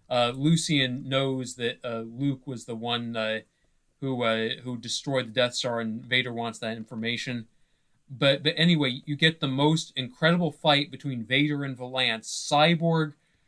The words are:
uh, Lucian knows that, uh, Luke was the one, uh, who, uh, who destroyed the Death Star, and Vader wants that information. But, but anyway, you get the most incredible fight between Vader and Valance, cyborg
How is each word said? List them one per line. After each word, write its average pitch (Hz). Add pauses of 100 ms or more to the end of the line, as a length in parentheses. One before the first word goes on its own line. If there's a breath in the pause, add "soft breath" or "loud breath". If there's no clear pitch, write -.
(100)
uh, 120
Lucian 135
knows 131
that, 123
uh, 113
Luke 131
was 123
the 117
one, 117
uh, 110 (600)
who, 131
uh, 113 (120)
who 123
destroyed 127
the 110
Death 123
Star, 117
and 113
Vader 127
wants 117
that 113
information. 117 (600)
But, 139
but 156
anyway, 151
you 147
get 160
the 143
most 151
incredible 156
fight 147
between 131
Vader 143
and 135
Valance, 123 (220)
cyborg 160 (320)